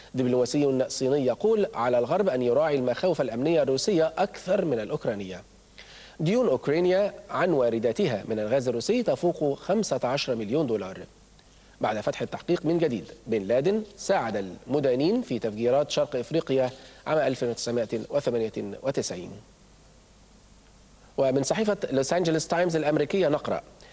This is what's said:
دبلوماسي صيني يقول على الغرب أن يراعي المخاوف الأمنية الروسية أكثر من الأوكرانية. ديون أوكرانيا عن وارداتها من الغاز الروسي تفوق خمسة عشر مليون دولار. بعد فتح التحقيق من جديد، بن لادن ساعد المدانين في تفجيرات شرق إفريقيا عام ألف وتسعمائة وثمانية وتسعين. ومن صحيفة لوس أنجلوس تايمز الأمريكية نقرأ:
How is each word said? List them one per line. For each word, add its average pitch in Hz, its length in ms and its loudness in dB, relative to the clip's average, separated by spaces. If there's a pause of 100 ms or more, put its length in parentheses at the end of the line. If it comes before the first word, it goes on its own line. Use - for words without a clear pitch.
(160)
دبلوماسي 127 720 2
صيني 135 380 0
يقول 208 480 2
على 147 260 2
الغرب 175 300 2
أن 127 120 0
يراعي 143 340 4
المخاوف 131 460 0
الأمنية 139 400 2
الروسية 156 560 2
أكثر 185 480 0
من 127 140 0
الأوكرانية. 104 640 -6 (760)
ديون 214 280 2
أوكرانيا 180 640 2 (160)
عن 165 240 2
وارداتها 117 720 2
من 107 120 -2
الغاز 120 280 0
الروسي 127 360 0
تفوق 151 560 0
خمسة 185 440 0
عشر 135 320 -2
مليون 117 320 -2
دولار. 95 320 -4 (840)
بعد 110 180 0
فتح 143 220 -4
التحقيق - 440 -2
من 175 120 2
جديد، 123 340 -2 (160)
بن 113 140 0
لادن 143 420 0 (140)
ساعد 123 380 0 (320)
المدانين 143 540 2
في 131 180 -6
تفجيرات 117 520 0
شرق 143 240 -2
إفريقيا 131 540 0 (380)
عام 156 100 0
ألف 135 260 0
وتسعمائة 117 560 -2 (100)
وثمانية 120 420 0 (320)
وتسعين. 139 480 -4 (1900)
ومن 135 260 2
صحيفة 208 340 0 (140)
لوس 135 220 0
أنجلوس 165 340 2
تايمز 175 280 2
الأمريكية 156 520 2
نقرأ: 107 340 -2 (320)